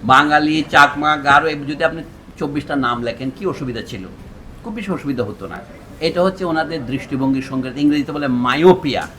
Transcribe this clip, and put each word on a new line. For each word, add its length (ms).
বাঙালি, 640
চাকমা, 460
গারো, 300
এই 100
যদি 160
আপনি 180
চব্বিশটা 380
নাম 260
লেখেন, 360
কি 80
অসুবিধা 360
ছিল? 220
খুব 80
বেশি 200
অসুবিধা 320
হতো 220
না। 120
এটা 220
হচ্ছে 220
ওনাদের 420
দৃষ্টিভঙ্গির 560
সংকেত, 360
ইংরেজিতে 340
বলে 140
মায়োপিয়া 800